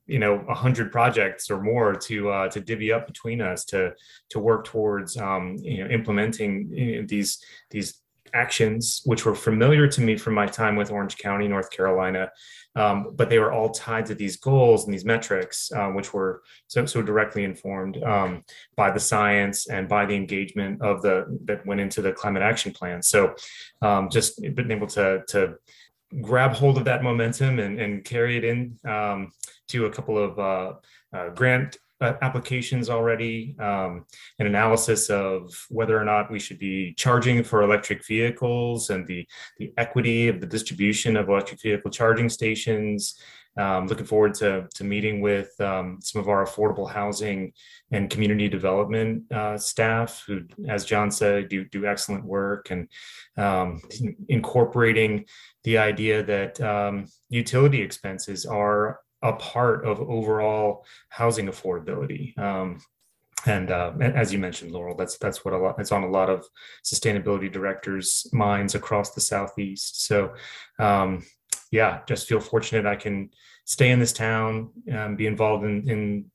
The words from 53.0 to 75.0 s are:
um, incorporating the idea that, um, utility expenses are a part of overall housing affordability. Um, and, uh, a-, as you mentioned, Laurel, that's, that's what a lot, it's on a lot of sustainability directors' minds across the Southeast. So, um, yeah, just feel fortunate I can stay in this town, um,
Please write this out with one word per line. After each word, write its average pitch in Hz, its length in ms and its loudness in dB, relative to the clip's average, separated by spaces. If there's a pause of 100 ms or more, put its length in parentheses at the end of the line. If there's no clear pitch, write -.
um, 92 440 0 (460)
incorporating 113 960 2 (400)
the 113 120 4
idea 107 460 2
that, 98 380 -2
um, 101 440 -2 (240)
utility 127 520 4
expenses 95 640 -8
are 104 560 0 (220)
a 117 100 2
part 120 520 0
of 104 140 -2
overall 107 840 0 (260)
housing 113 360 0
affordability. 80 920 -6
Um, 95 400 -4 (640)
and, 92 240 0
uh, 87 300 -2
a-, - 40 0
as 117 300 2
you 101 60 0
mentioned, 87 320 -6
Laurel, 87 240 -8
that's, - 220 -6
that's - 280 -6
what 92 80 -2
a 92 40 0
lot, 92 200 0
it's 101 140 -4
on 98 120 2
a 92 60 -4
lot 95 200 4
of 92 140 0 (400)
sustainability 98 680 -2
directors' 95 800 -4
minds 101 420 2
across 101 360 -2
the - 100 -6
Southeast. 98 840 -4
So, 104 260 2 (460)
um, 95 440 2 (460)
yeah, 110 380 2
just - 200 -4
feel 110 120 2
fortunate 107 480 0
I 104 80 0
can 101 340 -6 (340)
stay 127 280 4
in 123 80 6
this 117 120 4
town, 110 600 -2 (200)
um, 107 240 -4